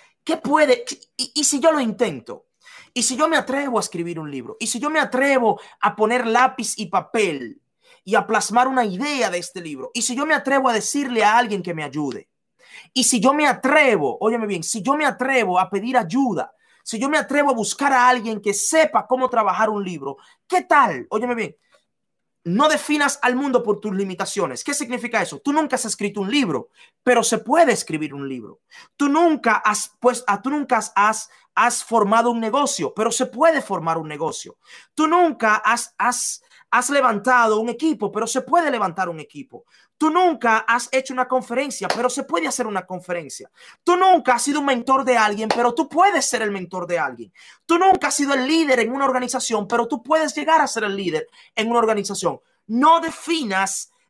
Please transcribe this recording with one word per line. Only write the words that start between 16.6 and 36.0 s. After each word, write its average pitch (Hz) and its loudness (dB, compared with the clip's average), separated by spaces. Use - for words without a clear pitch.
si - -8
yo 269 -2
me 302 2
atrevo 277 2
a 254 0
buscar 277 -2
a 247 4
alguien 226 0
que 202 -2
sepa 302 2
cómo 254 0
trabajar 208 0
un 208 -2
libro, 143 -10
qué 359 0
tal? 233 2
Óyeme 240 -2
bien, 214 -6
no 220 2
definas 294 0
al 247 2
mundo 254 0
por 208 -2
tus 208 -6
limitaciones. 185 -4
¿Qué 277 -4
significa 233 -4
eso? 180 -6
Tú 285 -2
nunca 302 0
has - -4
escrito 202 -6
un 190 -4
libro, 196 0
pero 240 4
se - 0
puede 294 4
escribir 151 -6
un 139 -10
libro. 120 -14
Tú 285 0
nunca 302 2
has, - -2
pues, - 2
ah, 196 0
tú 269 -4
nunca 285 0
has, 214 -6
has, 214 2
has 233 2
formado 226 2
un 233 -2
negocio, 226 -2
pero 220 -2
se 254 -2
puede 277 2
formar 165 -4
un 156 -8
negocio. 151 -8
Tú 311 2
nunca 311 2
has, 226 -2
has, - -4